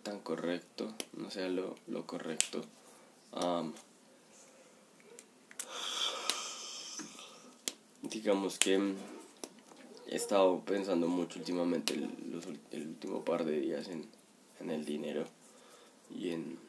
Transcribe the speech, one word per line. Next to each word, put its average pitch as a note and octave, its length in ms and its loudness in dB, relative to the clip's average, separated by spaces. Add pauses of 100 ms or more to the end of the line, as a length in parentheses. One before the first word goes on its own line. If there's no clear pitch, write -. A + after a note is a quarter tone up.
tan G#2 160 -2
correcto, E2 720 -2 (200)
no F#2+ 180 -6
sea F#2+ 180 -2
lo, F#2 260 -2 (120)
lo D#2+ 180 -4
correcto. - 580 0 (680)
Am, E2+ 420 2 (4000)
digamos G#2 560 2
que, F#2+ 180 6
mm, G2 180 4 (1120)
he - 60 -2
estado F#2 460 8
pensando F#2 460 4
mucho F2 320 2
últimamente, F2 560 2
el, - 140 -2 (220)
los E2+ 160 -6
ul-, - 120 -8 (120)
el D2+ 160 -6
último F2 380 -4
par E2+ 200 4
de D#2 140 4
días D2 280 0
en, D#2 200 -6 (520)
en F2 100 -6
el D#2 160 0
dinero D2+ 400 -2 (840)
y - 200 -2
en E2 400 -2